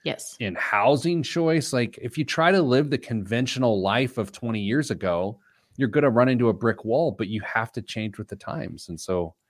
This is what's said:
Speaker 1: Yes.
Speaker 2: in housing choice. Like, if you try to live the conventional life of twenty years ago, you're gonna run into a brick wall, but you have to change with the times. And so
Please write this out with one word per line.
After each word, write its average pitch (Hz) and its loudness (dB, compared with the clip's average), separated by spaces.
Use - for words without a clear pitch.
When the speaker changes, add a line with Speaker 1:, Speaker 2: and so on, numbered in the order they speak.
Speaker 1:
Yes. - -8
Speaker 2:
in 101 -4
housing 139 2
choice. 160 0
Like, 120 -2
if 120 -8
you 156 -2
try 165 2
to 190 4
live 139 4
the 135 0
conventional 117 0
life 110 0
of 101 -6
twenty 113 -6
years 117 -2
ago, 92 -2
you're 131 0
gonna 143 4
run 123 6
into 123 4
a - 0
brick 110 0
wall, 135 2
but 101 -4
you 104 -4
have 113 -4
to 113 -6
change 110 -8
with 104 -10
the 101 -12
times. - -10
And 85 -10
so 87 -4